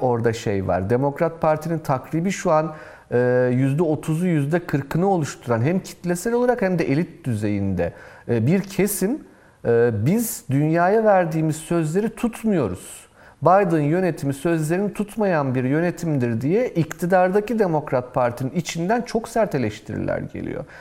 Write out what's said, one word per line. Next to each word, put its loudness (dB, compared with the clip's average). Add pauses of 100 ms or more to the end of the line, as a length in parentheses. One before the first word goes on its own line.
orada 2
şey -2
var. 0
Demokrat 0
Parti'nin 0
takribi -2
şu -2
an, 2 (380)
e, 4
yüzde 2
otuzu, -2
yüzde 2
kırkını -2
oluşturan -2
hem 2
kitlesel -4
olarak 2
hem 2
de 0
elit -2
düzeyinde, -2 (360)
e, 2
bir 4
kesim, -2 (460)
e, 4 (140)
"Biz 0
dünyaya 4
verdiğimiz 4
sözleri 0
tutmuyoruz. -2 (340)
Biden 4
yönetimi 0
sözlerini 0
tutmayan 0
bir 0
yönetimdir." 0
diye 0
iktidardaki 0
Demokrat 0
Parti'nin 0
içinden -2
çok -6
sert 0
eleştiriler -4
geliyor. -8 (160)